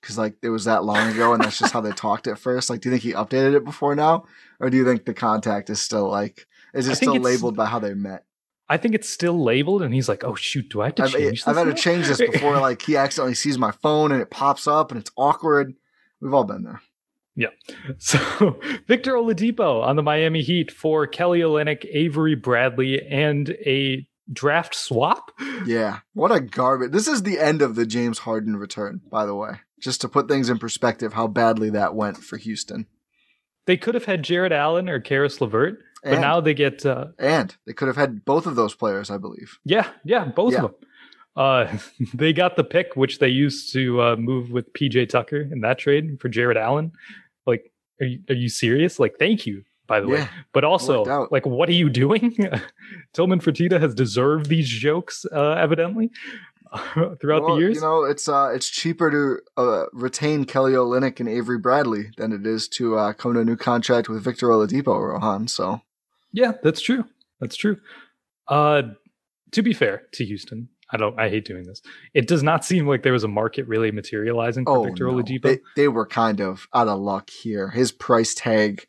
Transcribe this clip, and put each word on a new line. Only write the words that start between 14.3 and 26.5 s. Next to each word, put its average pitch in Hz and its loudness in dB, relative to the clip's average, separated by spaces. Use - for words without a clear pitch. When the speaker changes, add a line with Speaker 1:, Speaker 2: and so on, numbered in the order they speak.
Speaker 1:
pops 139 0
up 151 2
and 117 -8
it's - -14
awkward. 143 2
We've 135 -6
all 135 4
been 98 -8
there. - -14
Speaker 2:
Yeah. 117 -2
So - 2
<laughs> - -10
Victor 254 0
Oladipo 220 0
on 139 2
the 151 0
Miami 156 2
Heat 170 0
for 156 0
Kelly 175 2
Olynyk, 151 0
Avery 156 0
Bradley, 127 0
and 147 0
a 135 -2
draft 147 0
swap. 139 0
Speaker 1:
Yeah. 110 -2
What 190 2
a 208 4
garbage. 127 0